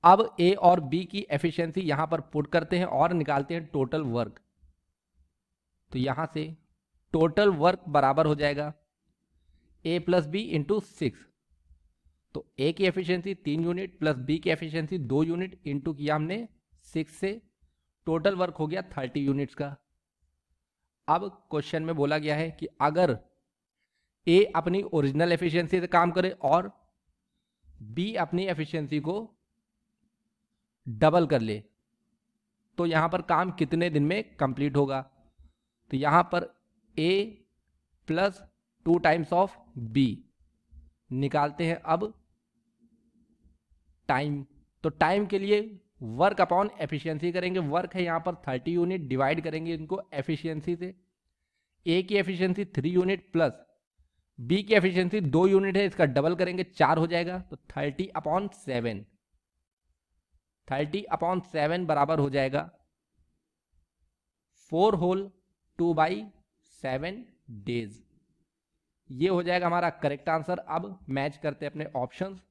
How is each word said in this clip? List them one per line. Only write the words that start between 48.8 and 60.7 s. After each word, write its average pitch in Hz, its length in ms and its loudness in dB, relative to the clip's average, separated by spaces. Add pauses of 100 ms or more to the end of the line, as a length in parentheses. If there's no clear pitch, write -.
डिवाइड 139 360 0
करेंगे 160 300 -6
इनको 160 260 -8 (120)
एफिशिएंसी 156 640 -4
से। 180 180 -12 (920)
ए 170 160 2
की 196 140 -2
एफिशिएंसी 185 500 0
थ्री 143 240 -2
यूनिट 180 420 2
प्लस 160 320 0 (760)
बी 151 240 0
की 208 120 2
एफिशिएंसी 185 460 4
दो 165 260 4
यूनिट 196 300 4
है, 202 100 2
इसका 170 200 2
डबल 143 300 2
करेंगे, 180 280 -2
चार 160 340 2
हो 165 80 2
जाएगा, 170 340 -2
तो 156 160 -18
थर्टी 147 520 -6 (100)
upon 175 360 -2
सेवन, 117 460 -4 (1700)
थर्टी 151 360 -4 (100)